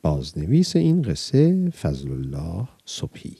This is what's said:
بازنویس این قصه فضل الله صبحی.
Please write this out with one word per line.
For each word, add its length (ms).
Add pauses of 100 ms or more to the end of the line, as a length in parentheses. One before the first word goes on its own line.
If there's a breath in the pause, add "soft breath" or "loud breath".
بازنویس 720
این 260
قصه 680
فضل 420
الله 560 (160)
صبحی. 560